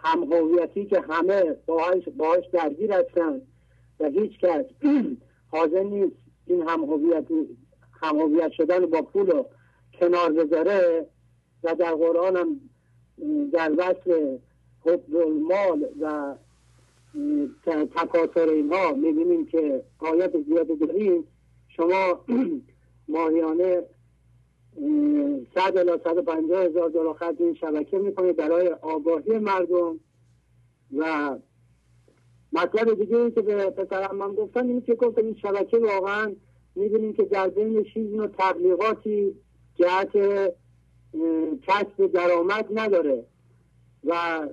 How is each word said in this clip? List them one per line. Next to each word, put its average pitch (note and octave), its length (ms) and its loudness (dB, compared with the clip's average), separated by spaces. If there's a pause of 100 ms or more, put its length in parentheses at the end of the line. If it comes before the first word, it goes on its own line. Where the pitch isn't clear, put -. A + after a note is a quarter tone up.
هم - 280 0
هویتی E3+ 540 2
که F#3 140 2
همه E3+ 560 0 (100)
باهاش، E3+ 500 0
باهاش E3+ 360 2
درگیر E3 400 -2
هستن E3+ 480 0 (600)
و D#3 80 0
هیچ F#3 320 -2
کس F3+ 240 2 (180)
<clears throat> - 680 -2
حاضر D#3+ 300 0
نیست G3+ 340 -2 (300)
این F3 220 0
هم E3 160 -2
هویتی، D#3 720 -2 (360)
هم D#3 280 -2
هویت D#3 320 2
شدن F3 340 0
با D#3+ 160 0
پول G3 240 -2
رو D#3+ 200 2 (540)
کنار F3 320 2
بذاره E3 720 2 (560)
و E3 120 -2
در E3 200 0
قرآن E3+ 420 2
هم F3+ 240 -2 (920)
در D#3+ 260 0
وصف F#3 300 -2 (800)
حب E3 300 0
المال D#3+ 680 0 (140)
و D3+ 340 -4 (1300)
ت-، D#3 320 -2
تکاثر E3 500 2
اینها D#3 440 2
می‌بینیم D#3+ 540 0
که D3 360 0 (160)
آیات E3 440 0
زیادی D#3 340 0
داریم. E3+ 480 0 (440)
شما F3+ 520 0 (400)
<clears throat> - 480 -20
ماهیانه، E3 720 0 (1000)
اه، - 0 - (720)
صد F#3 240 2
الی F3 120 4 (140)
صد E3 120 0
و F3 60 0
پنجاه E3 420 0
هزار E3+ 240 2
دلار D#3+ 260 0
خرج E3 240 -6
این E3+ 160 0
شبکه D3+ 440 -4
می‌کنید F#3 380 0
برای E3+ 320 2
آگاهی D#3+ 720 -2
مردم. F3 600 -2 (960)
و D#3+ 400 -4 (1160)
مطلب A3 420 0
دیگه G#3 220 -2
ای A#3+ 140 2
که A3+ 120 0
به G3+ 280 0
پسرم F#3+ 460 -6
من G3 180 -6
گفتم G#3+ 320 -2
اینه B3 140 -2
که A#3+ 140 0
گفتم A3+ 280 0
این A3 140 -4
شبکه G3+ 420 0
واقعاً G3+ 560 -2 (400)
می‌بینیم G#3+ 380 -2
که A3 100 0
در F#3+ 260 0
بین G#3+ 360 0 (100)
چیز G#3+ 200 -4
نوع G#3+ 140 -2 (100)
تبلیغاتی F#3+ 960 0 (400)
جهت، F#3 420 2
اه، G3 340 2 (1120)
کسب G3 500 0
درآمد F3+ 600 2
نداره F3 500 0 (800)
و E3+ 360 -2 (120)